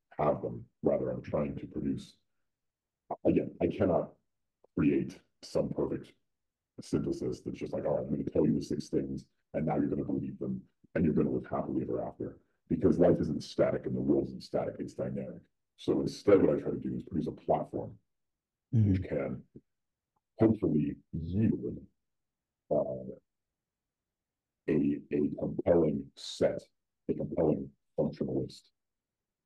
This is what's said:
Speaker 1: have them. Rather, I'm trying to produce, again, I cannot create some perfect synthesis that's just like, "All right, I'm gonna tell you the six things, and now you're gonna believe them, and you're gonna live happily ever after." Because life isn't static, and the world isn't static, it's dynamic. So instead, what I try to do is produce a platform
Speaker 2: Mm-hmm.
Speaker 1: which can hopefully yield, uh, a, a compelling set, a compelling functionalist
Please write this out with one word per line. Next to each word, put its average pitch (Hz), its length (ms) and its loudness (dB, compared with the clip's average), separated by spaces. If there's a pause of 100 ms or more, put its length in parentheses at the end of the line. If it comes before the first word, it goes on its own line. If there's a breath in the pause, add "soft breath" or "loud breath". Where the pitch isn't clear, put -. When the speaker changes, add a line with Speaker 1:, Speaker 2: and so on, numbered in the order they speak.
(180)
Speaker 1:
have - 240 2
them. - 220 -6 (180)
Rather, - 300 2
I'm 64 100 -6
trying - 360 -2
to - 100 -10
produce, - 480 -6 (1120)
again, - 240 2 (100)
I 90 60 4
cannot 90 440 2 (640)
create - 440 2 (240)
some - 260 -2
perfect - 440 -4 (680)
synthesis - 600 -2
that's - 180 -10
just - 140 -8
like, - 120 -4
"All 78 120 0
right, - 100 -4
I'm - 20 -8
gonna - 140 -2
tell - 240 2
you - 100 2
the - 80 -2
six - 220 -6
things, 67 380 -4 (280)
and 76 140 -2
now 76 80 0
you're 73 100 2
gonna 71 180 -2
believe 67 360 -4
them, 64 200 -4 (360)
and 80 100 2
you're 73 80 4
gonna - 160 2
live 65 160 -2
happily - 380 -4
ever - 200 -2
after." - 360 -8 (280)
Because - 300 4
life 85 220 8
isn't - 240 -2
static, - 420 0
and 64 100 -2
the 62 60 -2
world 69 280 2
isn't - 120 -14
static, - 380 -4
it's - 160 -10
dynamic. - 460 -6 (360)
So - 240 0
instead, - 400 4
what - 140 6
I - 40 0
try - 120 -4
to - 60 -4
do - 180 -6
is - 80 -6
produce - 240 -2
a - 40 -4
platform - 600 -2 (840)
Speaker 2:
Mm-hmm. 107 180 6
Speaker 1:
which 92 100 0
can - 360 -4 (1000)
hopefully - 560 4 (160)
yield, 87 640 0 (920)
uh, - 40 2 (1900)
a, 71 300 2 (140)
a 73 260 2
compelling 78 640 2 (120)
set, - 440 -2 (480)
a - 60 0
compelling - 560 0 (300)
functionalist - 640 -2 (840)